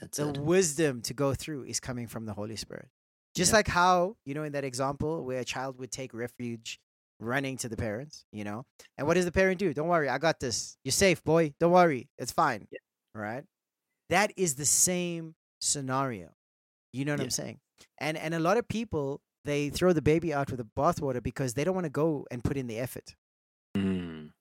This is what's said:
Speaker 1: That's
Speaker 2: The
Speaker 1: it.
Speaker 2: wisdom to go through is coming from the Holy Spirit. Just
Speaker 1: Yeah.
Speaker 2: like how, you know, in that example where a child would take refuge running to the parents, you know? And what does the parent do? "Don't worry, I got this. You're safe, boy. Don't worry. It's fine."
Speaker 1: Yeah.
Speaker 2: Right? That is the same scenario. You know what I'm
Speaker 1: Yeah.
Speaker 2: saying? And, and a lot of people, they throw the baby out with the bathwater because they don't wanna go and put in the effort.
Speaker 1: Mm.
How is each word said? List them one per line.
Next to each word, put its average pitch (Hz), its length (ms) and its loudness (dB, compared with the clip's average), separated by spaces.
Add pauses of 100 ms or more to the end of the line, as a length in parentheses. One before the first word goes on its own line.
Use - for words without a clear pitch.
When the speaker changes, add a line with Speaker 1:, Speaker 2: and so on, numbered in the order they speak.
Speaker 1:
That's - 180 -10
Speaker 2:
The 147 120 -2
Speaker 1:
it. 143 80 -6
Speaker 2:
wisdom 147 640 2
to 127 120 -8
go 139 200 0
through 143 300 -8
is 120 160 -6
coming 123 260 -8
from 113 200 -10
the 107 80 -6
Holy 104 220 -8
Spirit. - 320 -12 (460)
Just 175 180 2
Speaker 1:
Yeah. 226 40 8
Speaker 2:
like 208 120 4
how, 180 560 4
you 139 100 -8
know, 151 100 -6
in 147 80 -8
that 143 120 -4
example 139 600 -2
where 127 160 -4
a 120 40 -6
child 131 340 -8
would 127 120 -12
take 131 240 -10
refuge 117 640 -8 (420)
running 131 380 -2
to 123 100 -6
the 110 80 -8
parents, 120 560 -6
you 104 120 -8
know? 104 200 -8 (320)
And 135 100 -4
what 165 80 4
does 180 100 4
the 175 80 -2
parent 190 260 4
do? 175 160 0
"Don't 151 140 -2
worry, 165 200 2
I 127 100 2
got 156 220 2
this. - 440 -6
You're 131 80 -2
safe, 190 320 4
boy. 156 360 4
Don't 170 120 6
worry. 170 440 6
It's 127 160 -8
fine." 135 380 0
Speaker 1:
Yeah. - 80 -12 (360)
Speaker 2:
Right? 110 300 -8 (640)
That 202 300 2
is 175 160 0
the 143 120 -6
same 175 680 0 (260)
scenario. 131 720 -2 (580)
You 131 120 -4
know 147 80 0
what 143 80 -2
I'm 135 60 -2
Speaker 1:
Yeah. 120 40 -6
Speaker 2:
saying? 123 300 -6 (380)
And, 156 180 -4
and 160 180 -4
a 165 60 0
lot 175 160 4
of 233 120 0
people, 156 520 -4 (240)
they 143 260 0
throw 180 220 4
the 156 100 2
baby 160 300 4
out 143 180 -2
with 131 80 -6
the 120 60 -6 (120)
bathwater 135 460 0
because 127 320 -4
they 139 100 0
don't 185 100 2
wanna 175 160 -2
go 147 400 0
and 123 120 -8
put 143 140 0
in 131 100 -2
the 110 120 -6
effort. - 360 -8 (640)
Speaker 1:
Mm. 87 640 -4